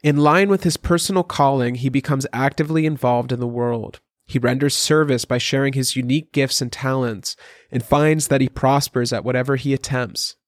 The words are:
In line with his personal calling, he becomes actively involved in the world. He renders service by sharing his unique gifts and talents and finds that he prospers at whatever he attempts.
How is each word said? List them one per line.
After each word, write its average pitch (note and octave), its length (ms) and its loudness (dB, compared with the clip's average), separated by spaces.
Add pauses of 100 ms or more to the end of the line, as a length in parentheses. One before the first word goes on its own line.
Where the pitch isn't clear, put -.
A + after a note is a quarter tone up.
In D3 160 2
line D#3+ 320 4
with G3 140 2
his E3+ 120 2
personal F3 460 0
calling, C3+ 540 0
he B2+ 140 -2
becomes C3+ 440 -2
actively D#3 540 0
involved B2 440 0
in B2 80 -4
the B2 80 -4
world. A#2+ 520 -4 (260)
He - 140 -2
renders C3 360 2
service D3 480 2
by B2+ 140 -2
sharing C3+ 360 0
his C3 220 -2
unique C3 360 -2
gifts C#3 320 0
and A#2+ 80 -6
talents C3 640 -4 (360)
and B2 140 -4
finds D3+ 440 2
that C3+ 120 2
he C3 80 2
prospers C3 640 0
at A2+ 100 -4
whatever B2+ 320 0
he C3 160 -4
attempts. B2+ 640 -4 (120)